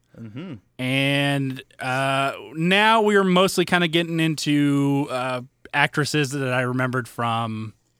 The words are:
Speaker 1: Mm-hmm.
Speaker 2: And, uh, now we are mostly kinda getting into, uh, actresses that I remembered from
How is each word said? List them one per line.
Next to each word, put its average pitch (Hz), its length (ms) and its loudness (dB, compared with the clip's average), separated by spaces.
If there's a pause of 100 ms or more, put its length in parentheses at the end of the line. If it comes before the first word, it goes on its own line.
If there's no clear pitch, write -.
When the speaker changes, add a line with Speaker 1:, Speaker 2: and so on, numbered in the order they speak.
(200)
Speaker 1:
Mm-hmm. 120 360 -14 (260)
Speaker 2:
And, 139 800 0 (180)
uh, 135 540 -2 (220)
now 202 460 4
we 208 140 4
are 196 80 6
mostly 185 420 4
kinda 180 220 2
getting 165 320 0
into, 143 920 2
uh, 127 300 -4 (300)
actresses 143 600 0
that 135 220 -4
I 127 80 0
remembered 127 460 -2
from 113 680 -4 (260)